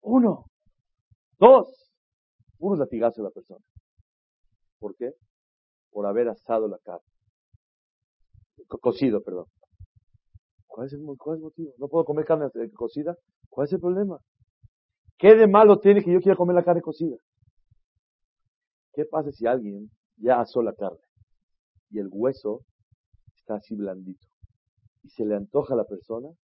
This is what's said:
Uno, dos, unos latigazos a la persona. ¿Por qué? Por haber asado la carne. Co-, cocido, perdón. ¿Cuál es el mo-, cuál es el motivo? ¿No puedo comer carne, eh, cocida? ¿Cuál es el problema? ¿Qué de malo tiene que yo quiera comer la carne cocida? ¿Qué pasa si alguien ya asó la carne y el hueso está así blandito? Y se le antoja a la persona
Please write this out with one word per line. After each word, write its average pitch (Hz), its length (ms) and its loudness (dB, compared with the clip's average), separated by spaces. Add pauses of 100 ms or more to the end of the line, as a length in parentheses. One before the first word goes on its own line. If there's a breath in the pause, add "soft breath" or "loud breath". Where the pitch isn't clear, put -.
Uno, 226 460 0 (880)
dos, - 560 6 (640)
unos 180 220 -2
latigazos 117 400 -4
a 107 40 -8
la 95 60 -8
persona. 90 340 -20 (1160)
¿Por 101 160 -12
qué? 127 180 -12 (800)
Por 104 160 -6
haber 117 200 -2
asado 110 400 -4
la 95 120 -12
carne. - 260 -18 (1600)
Co-, - 120 -14
cocido, 117 420 -2
perdón. 90 240 -12 (1200)
¿Cuál 123 220 -14
es 139 60 -14
el 143 80 -16
mo-, 147 140 -14
cuál 156 200 -10
es 160 40 -14
el 156 40 -16
motivo? 156 340 -16
¿No 143 100 -10
puedo 160 160 -2
comer 151 220 -4
carne, 151 300 -2
eh, 113 160 -10
cocida? 147 440 -8 (340)
¿Cuál 143 180 -6
es 180 60 -6
el 180 60 -6
problema? 180 400 -4 (1000)
¿Qué 214 180 10
de 220 120 6
malo 208 320 8
tiene 202 240 4
que 180 80 -2
yo 180 80 4
quiera 190 160 4
comer 180 200 0
la 175 80 2
carne 175 180 2
cocida? 156 340 -8 (1800)
¿Qué 151 120 -6
pasa 151 260 -8
si 117 160 -6
alguien 107 420 -4 (280)
ya 120 220 0
asó 117 220 -4
la 104 120 -4
carne 92 260 -12 (920)
y 104 100 -10
el 98 120 -10
hueso 113 540 -6 (720)
está - 180 -12
así 104 200 -14
blandito? 95 520 -14 (760)
Y - 80 -20
se - 160 -8
le 104 100 -4
antoja 117 380 -6
a 120 40 -2
la 104 80 -4
persona 113 440 -14 (160)